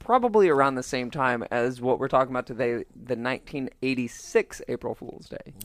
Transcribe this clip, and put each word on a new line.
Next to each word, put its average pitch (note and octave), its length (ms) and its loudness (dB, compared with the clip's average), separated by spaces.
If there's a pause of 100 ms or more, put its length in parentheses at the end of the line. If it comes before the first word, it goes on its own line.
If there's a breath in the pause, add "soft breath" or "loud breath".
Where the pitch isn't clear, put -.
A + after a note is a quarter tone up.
probably A3 500 4
around C#3 240 4
the B2+ 80 -4
same B2+ 300 -4
time B2 400 0
as B2 280 0
what B2 200 2
we're C3+ 80 -2
talking C3 260 2
about B2+ 140 -4
today, A#2+ 360 -2 (120)
the B2 200 -4
nineteen C3 540 -6 (140)
eighty-six C3 840 -2
April A#2+ 280 -6
Fool's - 340 -16
Day. - 240 -14 (120)